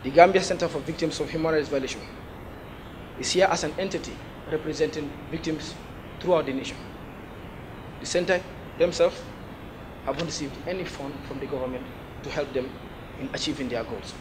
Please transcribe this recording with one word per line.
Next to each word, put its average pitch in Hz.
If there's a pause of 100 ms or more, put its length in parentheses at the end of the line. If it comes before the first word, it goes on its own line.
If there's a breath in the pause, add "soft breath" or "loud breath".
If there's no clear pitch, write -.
The 131
Gambia 180
Center 175
for 160
Victims 165
of 151
Human 160
Rights 147
Violation 135 (1160)
is 131
here 185
as 170
an 151
entity 185 (400)
representing 151 (200)
victims 160 (460)
throughout 160
the 135
nation. 131 (1200)
The -
center 180 (380)
themselves 175 (840)
haven't 143
received 143 (100)
any 180
fund 143 (120)
from 139
the 135
government 127 (380)
to 139
help 143
them 127 (520)
in 131
achieving 139
their 117
goals. 110